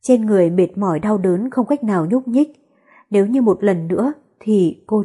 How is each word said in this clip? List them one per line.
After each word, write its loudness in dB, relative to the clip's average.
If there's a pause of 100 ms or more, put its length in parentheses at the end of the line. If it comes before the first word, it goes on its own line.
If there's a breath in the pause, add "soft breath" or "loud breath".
Trên 2
người 4
mệt 0
mỏi -2
đau -2
đớn -2
không -4
cách -2
nào -2
nhúc -2
nhích. 0 (600 soft breath)
Nếu 2
như 0
một 0
lần 0
nữa -2 (260)
thì 0
cô -2